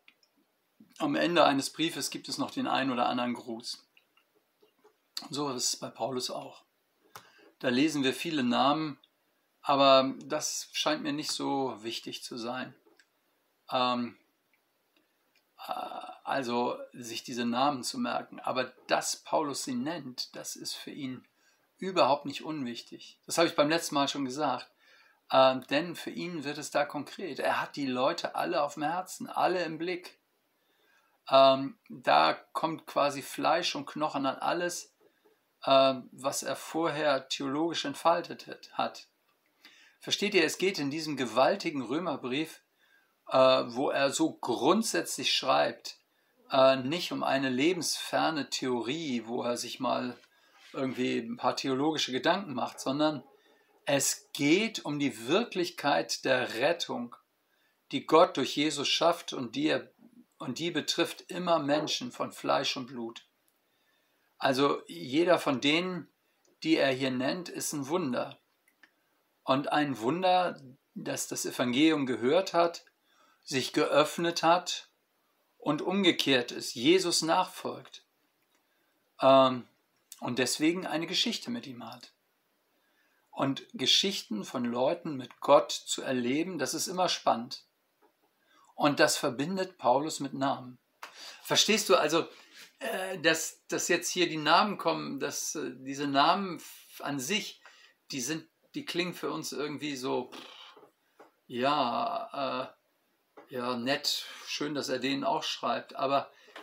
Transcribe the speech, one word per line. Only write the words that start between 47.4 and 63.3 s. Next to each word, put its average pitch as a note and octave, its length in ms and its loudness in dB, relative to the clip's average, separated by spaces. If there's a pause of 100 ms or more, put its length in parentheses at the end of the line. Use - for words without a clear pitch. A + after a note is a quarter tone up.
lebensferne C#3+ 1040 0
Theorie, B2+ 760 -2
wo A#2+ 180 -4
er A#2+ 120 -2
sich A#2 220 -8
mal B2 400 -2 (540)
irgendwie B2+ 460 -2
ein A#2 180 -6
paar B2+ 180 0
theologische C#3 560 0
Gedanken D#3+ 440 0
macht, A#2 260 -6
sondern D3+ 420 0 (600)
es - 480 0
geht F#3 520 2
um D3 140 -4
die A#2 300 -4
Wirklichkeit - 960 0
der B2+ 300 0
Rettung, B2 600 -2 (760)
die C3+ 120 -4
Gott F3 320 6
durch C3+ 200 -2
Jesus C#3+ 320 0
schafft - 440 2
und B2 220 -8
die D3 140 0
er, C3 240 -2 (460)
und B2+ 200 -8
die E3 140 -4
betrifft D#3+ 480 -2 (100)
immer F3 300 2
Menschen C#3+ 500 0
von - 220 -8
Fleisch C#3 440 0
und B2+ 100 -8
Blut. A#2 380 -10 (1120)